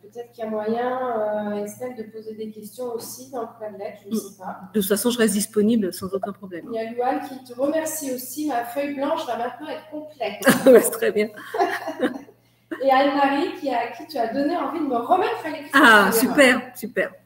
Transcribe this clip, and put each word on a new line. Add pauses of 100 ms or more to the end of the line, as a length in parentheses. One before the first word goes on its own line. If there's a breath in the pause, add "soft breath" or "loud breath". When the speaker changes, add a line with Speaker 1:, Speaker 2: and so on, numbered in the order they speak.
Speaker 1:
peut-être
qu'il
y
a
moyen,
euh,
Estelle,
de
poser
des
questions
aussi
dans
le (120)
Padlet,
je
ne
Speaker 2:
Mm.
Speaker 1:
sais
pas. (140)
Speaker 2:
De
toute
façon,
je
reste
disponible
sans
aucun
problème.
Speaker 1:
Il
y
a
Louane
qui
te
remercie
aussi.
Ma
feuille
blanche
va
maintenant
être
complète.
Speaker 2:
<laughs>
Ouais,
c'est
très
bien. (260)
Speaker 1:
<laughs>
Et
Anne-Marie
qui
a,
qui
tu
as
donné
envie
de
me
remettre
à
l'écriture.
Speaker 2:
Ah,
super,
super. (140)